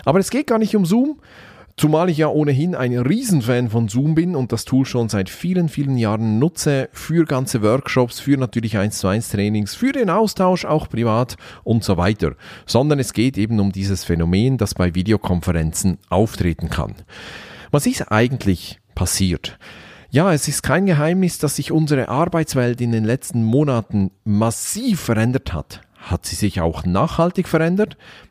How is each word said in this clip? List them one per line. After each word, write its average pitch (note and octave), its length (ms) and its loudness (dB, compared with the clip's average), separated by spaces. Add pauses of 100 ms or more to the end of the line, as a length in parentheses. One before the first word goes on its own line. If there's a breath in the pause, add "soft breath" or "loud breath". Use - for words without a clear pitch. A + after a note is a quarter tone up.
Aber F3 160 4
es F#3 100 -4
geht C4+ 160 -2
gar - 120 0
nicht A3 180 0
um G3 80 2
Zoom, B3 360 0 (560 loud breath)
zumal D#3 320 4
ich D3+ 100 0
ja D#3 100 2
ohnehin D3+ 480 0
ein B2 200 -2
Riesenfan B2+ 760 2
von A2+ 180 0
Zoom C#3 260 2
bin E3+ 220 0
und B2+ 160 -2
das A#2 120 -4
Tool C3+ 200 2
schon A#2+ 240 -2
seit F#2+ 200 -2
vielen, F3 400 -2
vielen C#3 280 -2
Jahren A2 420 0
nutze, C#3 540 0
für D#3+ 320 0
ganze C3 380 0
Workshops, B2 580 0
für C#3 160 2
natürlich A#2 400 -2
Eins-zu-eins-Trainings G2+ 960 0
Trainings, - 20 -12
für C4 180 0
den A#3+ 180 0
Austausch, F#3 560 2
auch D3+ 220 0
privat A#2 480 0 (280 loud breath)
und A2 180 2
so F#2+ 140 0
weiter. F2 400 0 (300 loud breath)
Sondern C#3+ 340 2
es A#2+ 120 -4
geht B2 260 0
eben A2 200 0
um G2 140 2
dieses F#2+ 320 -4
Phänomen, F2+ 540 2
das G#2 160 -2
bei F2+ 200 0
Videokonferenzen F2 1040 0 (120)
auftreten F2 600 0
kann. A1+ 240 -6 (800 loud breath)
Was C#3+ 140 0
ist - 260 -2
eigentlich A2 680 0 (160)
passiert? - 640 -2 (520 loud breath)
Ja, F3 220 4
es D3 140 0
ist D3 160 -4
kein F3 240 0
Geheimnis, F3 520 2
dass D3 180 -2
sich - 160 -4
unsere D3 360 2
Arbeitswelt C3+ 720 0
in A#2+ 120 0
den A2 120 0
letzten A#2 380 0
Monaten A2+ 680 2 (100)
massiv A#2 800 0
verändert A#2 520 0
hat. - 280 -10 (180)
Hat - 280 -6
sie F2+ 100 -8
sich G2 240 -2
auch E2 240 -2
nachhaltig D#3+ 640 0
verändert? F3 480 0 (340 loud breath)